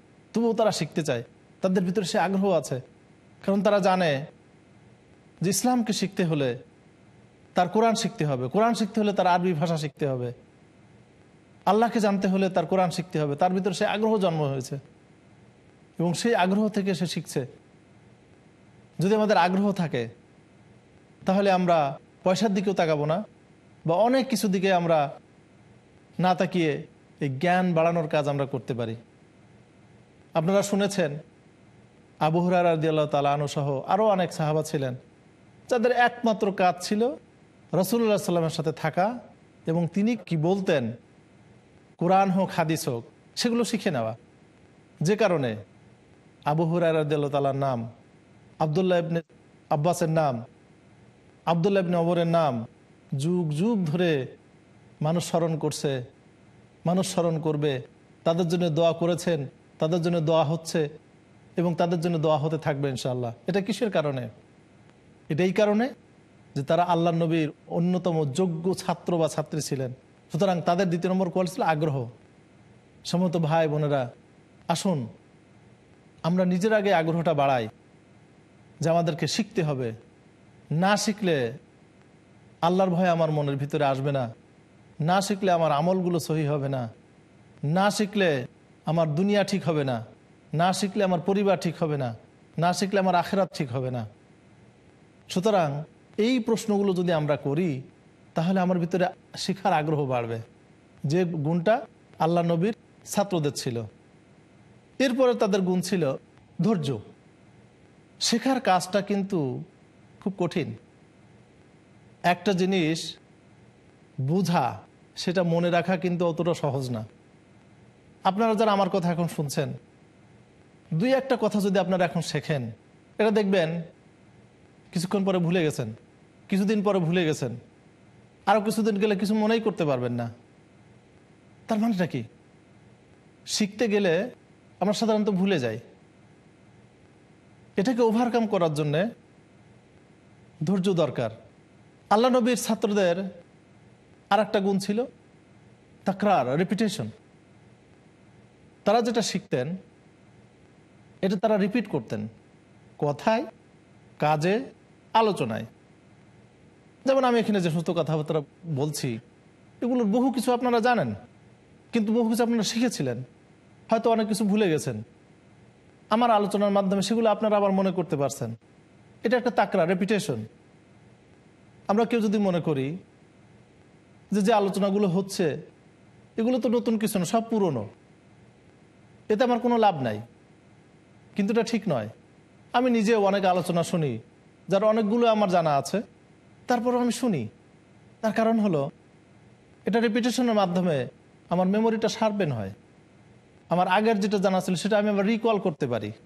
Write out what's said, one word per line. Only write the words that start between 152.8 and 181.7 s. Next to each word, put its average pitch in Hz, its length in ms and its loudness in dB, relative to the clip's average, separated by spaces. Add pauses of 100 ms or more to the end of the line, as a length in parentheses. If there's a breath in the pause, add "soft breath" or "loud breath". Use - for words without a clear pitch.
কথায়, 220 440 0 (760)
কাজে, 156 360 2 (580)
আলোচনায়। 143 520 0 (1400)
যেমন 269 200 4
আমি 240 140 4
এখানে 208 220 0
যে 175 100 0
সমস্ত 170 200 -2
কথাবার্তা 156 500 -2 (340)
বলছি, 147 340 -4 (720)
এগুলোর 240 300 0
বহু 247 200 2
কিছু 240 200 -4
আপনারা 240 280 0
জানেন, 214 300 0 (840)
কিন্তু 220 200 0
বহু 226 160 2
কিছু 226 140 0
আপনারা 226 260 0
শিখেছিলেন, 190 480 -2 (720)
হয়তো 226 220 2
অনেক 220 160 2
কিছু 214 180 -2
ভুলে 208 240 2
গেছেন। 135 280 -2 (1160)
আমার 233 200 2
আলোচনার 202 460 2
মাধ্যমে 196 260 2
সেগুলো 226 260 0
আপনারা 208 280 2
আবার 202 160 2
মনে 190 180 2
করতে 165 260 -4
পারছেন। 135 320 -4 (760)
এটা 240 140 2
একটা 240 140 -2
তাকরার, 190 380 2
রিপিটেশন। 185 500 0 (1500)
আমরা 208 160 2
কেউ 240 160 0
যদি 214 180 0
মনে 180 220 0
করি 135 260 -2 (1400)
যে, 196 100 0
যে 202 120 2
আলোচনাগুলো 202 560 2
হচ্ছে 196 360 -2 (920)
এগুলো 240 220 0
তো 262 100 0
নতুন 226 280 0
কিছু 208 200 -2
না, 180 80 0
সব 226 220 0
পুরনো, 175 360 0 (1500)
এতে 214 140 2
আমার 240 160 2
কোনো 240 180 0
লাভ 208 240 4
নাই, 110 160 -2 (1160)
কিন্তু 202 180 -2
এটা 226 120 2
ঠিক 208 240 -2